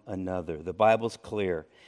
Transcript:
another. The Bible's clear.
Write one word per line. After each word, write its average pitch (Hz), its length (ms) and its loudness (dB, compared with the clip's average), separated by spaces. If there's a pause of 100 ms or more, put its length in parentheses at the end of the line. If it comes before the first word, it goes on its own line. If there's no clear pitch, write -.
another. 92 520 -6
The 87 160 -8
Bible's 110 420 4
clear. 92 500 -4 (220)